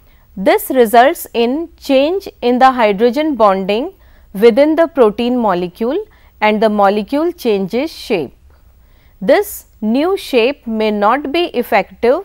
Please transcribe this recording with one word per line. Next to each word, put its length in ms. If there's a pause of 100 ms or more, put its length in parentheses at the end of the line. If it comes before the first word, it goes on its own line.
(340)
This 360
results 640
in 420
change 520 (120)
in 180
the 200
hydrogen 640
bonding 520 (400)
within 440
the 120
protein 480
molecule 640 (400)
and 220
the 80
molecule 640
changes 600
shape. 420 (840)
This 460 (160)
new 340
shape 500
may 240
not 400
be 140 (180)
effective 640